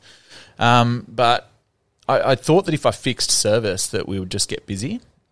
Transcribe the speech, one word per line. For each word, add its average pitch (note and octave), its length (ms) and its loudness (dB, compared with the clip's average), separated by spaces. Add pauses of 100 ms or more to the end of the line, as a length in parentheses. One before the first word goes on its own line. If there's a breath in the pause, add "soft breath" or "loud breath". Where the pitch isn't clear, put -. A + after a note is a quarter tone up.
(580 loud breath)
Um, A#2+ 500 2
but A#2 400 0 (580)
I, B2+ 260 2
I - 20 2
thought E3+ 320 2
that D#3+ 80 -2
if - 100 -2
I A#2+ 60 2
fixed - 400 -4
service, G#2+ 580 0
that - 180 -4
we G2 140 -6
would F#3 100 -8
just - 180 -4
get - 180 -10
busy, B2+ 340 -6 (320)